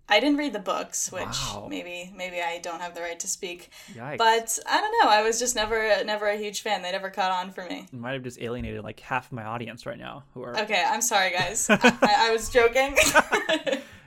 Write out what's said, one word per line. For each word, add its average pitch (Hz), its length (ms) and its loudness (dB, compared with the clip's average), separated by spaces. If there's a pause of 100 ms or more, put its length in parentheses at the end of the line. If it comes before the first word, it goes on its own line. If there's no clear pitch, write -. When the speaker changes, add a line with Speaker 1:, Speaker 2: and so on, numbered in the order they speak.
(100)
Speaker 1:
I 214 100 6
didn't 285 160 4
read 285 160 -2
the 202 60 -4
books, - 520 -4
which 185 140 -8
Speaker 2:
Wow. - 460 -6
Speaker 1:
maybe, 180 440 -10
maybe 180 280 -6
I 170 160 -4
don't 175 240 -8
have 175 120 -10
the 170 60 -10
right 170 180 -6
to - 80 -8
speak. - 440 -8 (240)
Speaker 2:
Yikes. 131 240 -10
Speaker 1:
But 226 400 2 (100)
I 302 100 4
don't 427 240 0
know. 269 60 8
I 214 140 6
was 226 160 2
just 240 180 -2
never, 214 480 2
never 208 240 0
a 208 80 2
huge 208 240 -6
fan. 202 220 -2
They 180 100 -4
never 190 160 -4
caught 190 240 0
on 185 180 -4
for 190 140 -12
me. 185 260 -10
Speaker 2:
You 131 80 -14
might 120 140 -6
have 131 120 -6
just 123 180 -10
alienated, 113 420 -6
like, 107 160 -12
half - 320 -6
my 113 120 -10
audience 113 420 -8
right 117 120 -10
now 123 260 -14 (100)
who 123 80 -12
are 120 180 -10
Speaker 1:
Okay, 202 260 0
I'm 220 140 0
sorry, 196 300 2
guys. 180 360 -2
Speaker 2:
<laughs> - 40 2
Speaker 1:
I, 220 580 6
I - 20 2
was 226 200 -2
joking. 254 480 4
<laughs> 294 840 2 (240)